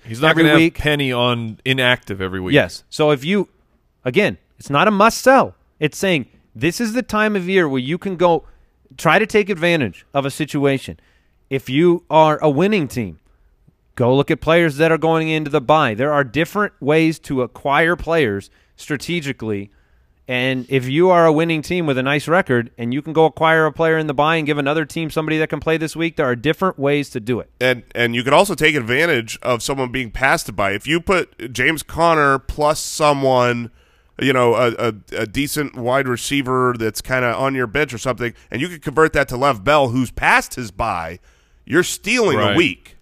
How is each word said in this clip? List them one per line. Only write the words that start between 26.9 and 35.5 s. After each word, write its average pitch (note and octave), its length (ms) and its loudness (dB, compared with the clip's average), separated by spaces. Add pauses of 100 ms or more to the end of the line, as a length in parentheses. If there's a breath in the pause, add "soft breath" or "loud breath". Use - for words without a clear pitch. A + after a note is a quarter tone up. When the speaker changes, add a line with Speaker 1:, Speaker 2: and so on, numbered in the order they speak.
Speaker 2:
to B2+ 80 -8
do G#2+ 200 -4
it. - 100 -12 (100)
Speaker 3:
And, B2 220 0 (140)
and A#2 200 0
you B2 80 -2
can C3 100 0
also G3 200 4
take D#3 220 2
advantage B2 640 -2
of A#2+ 220 -2
someone C3+ 280 -4
being A#2+ 200 -6
passed C3+ 440 -2
by. G2 180 -2
If G#2 120 -8
you E3 160 0
put D#3 500 -4
James C#3 300 -2
Conner D3+ 560 2
plus D3 420 -2
someone, B2+ 920 0 (500)
you C3 120 2
know, B2 200 4
a, A#2 360 0
a, G#2+ 40 -4 (280)
a A2+ 40 -4
decent C#3 500 -6